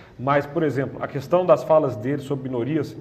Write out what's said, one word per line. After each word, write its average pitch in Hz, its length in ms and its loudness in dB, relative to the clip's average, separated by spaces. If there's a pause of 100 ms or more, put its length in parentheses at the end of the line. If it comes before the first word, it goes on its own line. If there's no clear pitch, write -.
(180)
mas, 139 280 2
por 170 160 -2
exemplo, 135 380 -2
a 135 60 -4
questão 170 400 0
das 151 160 6
falas 147 340 4
dele 135 240 -4
sobre 135 280 -6
minorias, 131 520 -4